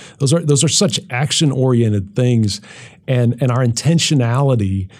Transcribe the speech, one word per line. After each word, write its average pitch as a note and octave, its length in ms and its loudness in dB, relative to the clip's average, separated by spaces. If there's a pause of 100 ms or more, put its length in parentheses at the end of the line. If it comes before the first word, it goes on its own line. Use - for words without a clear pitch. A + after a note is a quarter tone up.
(180)
Those C#3 140 0
are, E3+ 80 2
those C#3+ 240 0
are D#3 40 0
such - 300 0 (120)
action-oriented B2+ 1080 0
things. A#2+ 440 0 (460)
And, A#2+ 360 0
and B2 100 2
our B2+ 100 0
intentionality A#2+ 1400 0